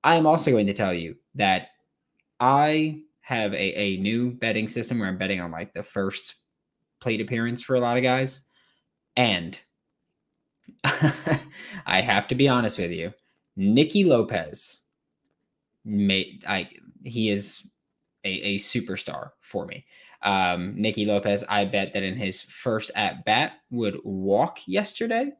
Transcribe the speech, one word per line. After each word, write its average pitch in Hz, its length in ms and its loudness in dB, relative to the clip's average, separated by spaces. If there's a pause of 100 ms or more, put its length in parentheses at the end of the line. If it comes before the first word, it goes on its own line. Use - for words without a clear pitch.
I 165 100 8
am 156 120 6
also 156 240 4
going 107 160 4
to 101 60 0
tell 98 200 0
you 82 220 -6 (200)
that 95 340 2 (720)
I 151 600 4 (200)
have 110 320 -2
a, 95 260 -2
a 98 180 0
new 113 340 0
betting 110 360 -2
system 117 320 -4
where 101 80 -2
I'm 95 100 -4
betting 95 220 -2
on, 87 100 -6
like, 85 240 -10
the 85 80 -8
first - 540 -6 (640)
plate 110 220 -2
appearance 117 400 -4
for 131 140 0
a 123 40 4
lot 120 160 2
of 127 80 2
guys. 131 380 0 (720)
And 95 420 0 (1300)
<laughs> - 0 -
I - 1160 0
have 104 260 0
to 131 80 0
be 139 140 6
honest 120 280 2
with 87 140 -2
you, 82 220 -6 (420)
Nicky 143 480 4
Lopez, 113 760 0 (1040)
may-, 101 600 0
I, 95 240 -4 (360)
he 113 240 -2
is - 360 -4 (600)
a, 95 160 -4
a 98 160 -2
superstar - 720 -6 (100)
for - 260 -8
me. 101 200 -16 (360)
Um, 92 540 0
Nicky 104 300 -2
Lopez, 101 420 0
I 104 160 2
bet 98 300 -2
that 98 100 -4
in 95 140 -4
his 98 240 -4
first - 540 -6
at 101 280 -2
bat 120 300 2 (180)
would 113 320 -2
walk 98 640 0
yesterday 226 720 -2